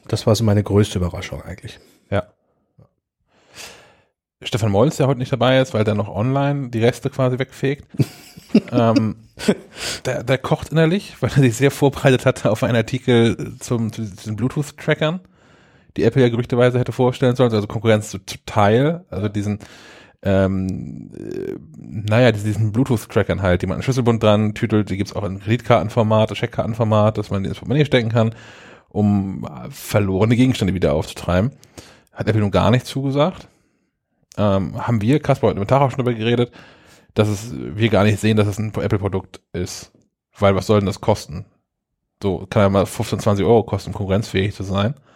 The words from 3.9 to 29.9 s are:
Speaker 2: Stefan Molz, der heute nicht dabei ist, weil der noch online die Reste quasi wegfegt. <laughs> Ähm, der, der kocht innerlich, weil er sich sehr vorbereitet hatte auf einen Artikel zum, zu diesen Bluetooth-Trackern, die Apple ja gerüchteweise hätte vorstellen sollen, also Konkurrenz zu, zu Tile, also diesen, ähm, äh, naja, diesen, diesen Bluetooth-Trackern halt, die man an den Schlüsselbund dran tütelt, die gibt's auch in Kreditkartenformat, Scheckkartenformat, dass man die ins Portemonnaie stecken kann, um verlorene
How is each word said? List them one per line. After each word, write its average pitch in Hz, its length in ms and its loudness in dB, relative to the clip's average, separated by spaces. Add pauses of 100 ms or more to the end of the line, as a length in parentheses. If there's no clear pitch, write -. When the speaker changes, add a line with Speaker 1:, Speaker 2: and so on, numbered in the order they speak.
Speaker 2:
Stefan 110 300 -2
Molz, 120 240 4
der 139 100 2
heute 131 140 0
nicht - 120 -4
dabei 127 280 2
ist, 127 120 -2
weil 107 120 0
der 104 100 2
noch 104 140 -2
online 135 600 -2
die 113 120 -2
Reste - 280 0
quasi 127 280 -2
wegfegt. 135 520 -6
<laughs> - 60 -14 (720)
Ähm, 110 460 2 (880)
der, 127 200 -6
der 131 120 0
kocht - 360 -4
innerlich, 165 480 0
weil 120 140 -2
er 139 60 4
sich 120 160 4
sehr 135 140 2
vorbereitet 135 560 2
hatte 131 240 0
auf - 120 0
einen 127 140 0
Artikel 117 840 0
zum, 113 300 -4
zu 110 120 -8
diesen 107 340 -8
Bluetooth-Trackern, 151 840 -4 (760)
die - 80 -2
Apple 120 160 2
ja 123 80 6
gerüchteweise 123 500 0
hätte 123 140 -2
vorstellen 123 420 2
sollen, 127 160 2
also 104 160 0
Konkurrenz 107 440 0
zu, 98 80 -10
zu - 260 -12
Tile, 127 640 2
also 101 220 -6
diesen, 104 280 -4 (600)
ähm, 95 960 -2
äh, - 380 -8 (240)
naja, 107 520 2
diesen, 104 160 -4
diesen 107 260 0
Bluetooth-Trackern 107 680 0
halt, 92 220 2
die 95 40 -2
man 92 100 -4
an - 20 -6
den 92 60 -6
Schlüsselbund 117 380 2
dran 107 300 4
tütelt, 107 380 0
die 95 80 -2
gibt's - 180 -6
auch 101 80 -6
in 95 160 -8
Kreditkartenformat, 110 960 2
Scheckkartenformat, 110 800 0
dass 104 140 -6
man 98 140 -2
die 95 40 -4
ins 98 100 -6
Portemonnaie 143 280 0
stecken 113 240 0
kann, 113 240 0 (560)
um 101 580 0 (220)
verlorene 104 680 0